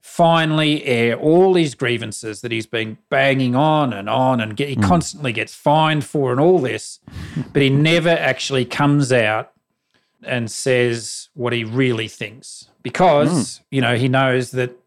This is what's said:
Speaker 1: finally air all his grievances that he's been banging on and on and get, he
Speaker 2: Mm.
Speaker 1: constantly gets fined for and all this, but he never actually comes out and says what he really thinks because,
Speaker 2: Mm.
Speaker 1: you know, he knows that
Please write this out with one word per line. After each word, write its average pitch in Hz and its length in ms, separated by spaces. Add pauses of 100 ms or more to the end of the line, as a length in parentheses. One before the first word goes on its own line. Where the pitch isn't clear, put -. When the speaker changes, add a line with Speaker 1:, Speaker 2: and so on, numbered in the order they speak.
Speaker 1:
finally 156 840
air 117 300
all 180 380
his 160 220
grievances 113 680
that 117 100
he's 110 160
been 110 300 (120)
banging 135 460
on 147 380
and 101 160
on 127 320
and 107 140
get, 143 140
he 131 60
Speaker 2:
Mm. 107 80
Speaker 1:
constantly 143 500
gets - 200
fined 156 500
for 135 280
and 123 80
all 175 200
this, 113 400 (520)
but 143 100
he 135 80
never 160 400
actually 135 560
comes 143 460
out 110 400 (720)
and 120 260
says 120 840
what 127 180
he 120 120
really 117 440
thinks - 640 (140)
because, 151 480
Speaker 2:
Mm. 147 280 (120)
Speaker 1:
you 135 100
know, 123 140
he 123 120
knows 131 440
that 123 200 (160)